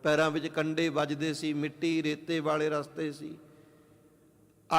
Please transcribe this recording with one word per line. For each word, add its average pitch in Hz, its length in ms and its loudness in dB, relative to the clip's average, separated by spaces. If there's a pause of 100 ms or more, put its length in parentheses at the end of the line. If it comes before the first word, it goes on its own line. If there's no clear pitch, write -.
ਪੈਰਾਂ 156 280 4
ਵਿੱਚ 151 160 0
ਕੰਡੇ 160 420 0
ਵੱਜਦੇ 147 460 0
ਸੀ, 151 180 -2
ਮਿੱਟੀ 156 500 0
ਰੇਤੇ 156 380 -2
ਵਾਲੇ 151 280 2
ਰਸਤੇ 151 440 -4
ਸੀ। - 240 -12 (1400)